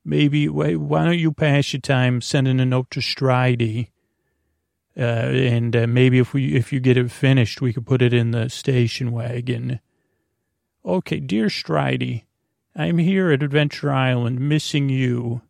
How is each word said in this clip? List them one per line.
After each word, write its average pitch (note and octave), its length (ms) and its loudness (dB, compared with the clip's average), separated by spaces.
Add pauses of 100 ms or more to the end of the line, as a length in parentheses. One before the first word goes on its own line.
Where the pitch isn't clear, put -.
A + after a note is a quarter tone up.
Maybe, D3 420 2
why, D3+ 280 -2
why D3+ 280 -2
don't E3+ 160 0
you D#3+ 140 0
pass C#3+ 400 0
your C3+ 80 -6
time B2+ 400 0
sending C3 380 0
a C3 60 2
note B2+ 260 -2
to - 80 -8
Stridey? B2 920 0 (1080)
Uh, - 40 -6
and, A#2+ 720 0
uh, A#2 120 2
maybe B2+ 320 4
if A#2+ 140 2
we, C#3 220 0
if B2 160 0
you C#3 80 -2
get B2+ 160 4
it B2 160 0
finished, C3+ 480 2
we A#2+ 140 0
could A#2 120 -8
put B2+ 160 0
it A#2+ 120 4
in A#2 180 2
the A#2 180 -2
station B2 640 -2
wagon. A#2+ 680 -6 (1040)
Okay, F3+ 340 -4
dear G3 280 -2
Stridey, C3 760 -4 (500)
I'm E3+ 240 -2
here F#3 340 2
at C#3 120 0
Adventure D3 480 -2
Island, B2+ 480 0
missing D3 480 0
you. B2 640 -2